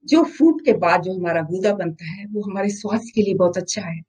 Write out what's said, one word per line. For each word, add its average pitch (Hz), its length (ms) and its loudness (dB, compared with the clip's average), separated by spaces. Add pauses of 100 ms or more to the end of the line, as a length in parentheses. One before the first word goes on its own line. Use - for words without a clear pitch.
जो 311 200 4
fruit 311 400 2
के 254 80 6
बाद 175 300 2
जो 185 100 -4
हमारा 170 300 -2
गूदा 185 320 0
बनता 170 300 -6
है, 196 220 -10
वो 208 160 -6
हमारे 196 260 -4
स्वास्थ्य 208 460 -4
के 214 80 2
लिए 196 120 0
बहुत 180 220 2
अच्छा 185 260 -6
है। 165 260 -10